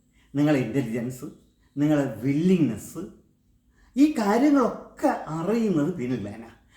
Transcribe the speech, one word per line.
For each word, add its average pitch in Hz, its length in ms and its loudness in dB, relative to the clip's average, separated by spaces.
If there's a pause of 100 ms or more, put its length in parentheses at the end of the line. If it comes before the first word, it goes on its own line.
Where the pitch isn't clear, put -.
(340)
നിങ്ങളെ 147 240 2
ഇൻ്റലിജൻസ്, 120 680 -4 (500)
നിങ്ങളെ 147 280 2 (160)
വില്ലിങ്നെസ്, 139 800 0 (960)
ഈ 262 160 6
കാര്യങ്ങളൊക്കെ 240 1000 2 (160)
അറിയുന്നത് 170 640 0
പീനിയൽ 123 260 -4
ഗ്ലാൻഡാണ്. 104 360 -12 (200)